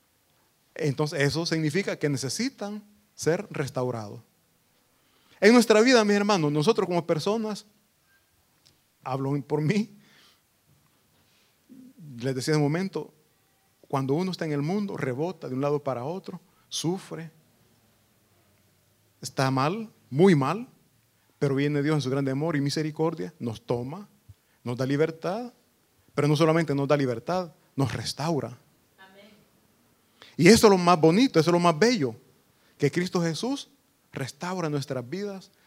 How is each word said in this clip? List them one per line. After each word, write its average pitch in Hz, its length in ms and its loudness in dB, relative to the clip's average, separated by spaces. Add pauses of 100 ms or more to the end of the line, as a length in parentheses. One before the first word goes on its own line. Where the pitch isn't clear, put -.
(760)
Entonces 151 460 -2
eso 143 240 0
significa 160 520 -2
que 151 120 -2
necesitan 208 760 -6 (320)
ser 180 360 -2
restaurados. 123 680 -8 (1200)
En 214 140 8
nuestra 220 260 6
vida, 233 240 6
mis 208 140 2
hermanos, 202 340 2
nosotros 185 360 0
como 175 200 -2
personas, 202 580 -4 (1400)
hablo 135 400 -4
por 151 180 -2
mí, 202 320 -2 (2250)
les 131 160 -4
decía 131 220 -2
en 151 60 2
un - 20 2
momento, 165 500 -4 (720)
cuando 135 280 -2
uno 185 160 -2
está 170 140 -6
en 151 60 -4
el 143 120 -2
mundo, 196 340 -4
rebota 143 500 -6
de 127 60 -8
un 131 80 -4
lado 143 220 -2
para 123 200 -6
otro, 185 380 -12 (260)
sufre, 165 640 -8 (1900)
está 131 300 -2
mal, 165 400 -2 (180)
muy 175 240 6
mal, 156 340 0 (720)
pero 139 160 0
viene 143 300 -2
Dios 156 120 0
en 143 60 0
su 123 80 -4
grande 139 220 -2
amor 151 240 -4
y 139 60 -2
misericordia, 160 760 -4
nos 120 240 -8
toma, 135 480 -8 (540)
nos 120 140 -8
da 131 100 -2
libertad, 165 640 -4 (640)
pero 147 120 0
no 151 80 4
solamente 156 380 2
nos 139 140 -2
da 147 100 4
libertad, 147 540 -4 (240)
nos 131 180 -2
restaura. 127 640 -6 (1800)
Y 160 100 6
eso 226 200 10
es 202 40 10
lo 190 60 6
más 175 240 4
bonito, 170 380 6
eso 156 100 4
es 175 40 4
lo 175 60 4
más 170 180 4
bello, 156 380 2 (640)
que 143 140 0
Cristo 180 300 -2
Jesús 196 480 -4 (440)
restaura 170 560 -8
nuestras 131 400 -6
vidas, 190 420 -12 (160)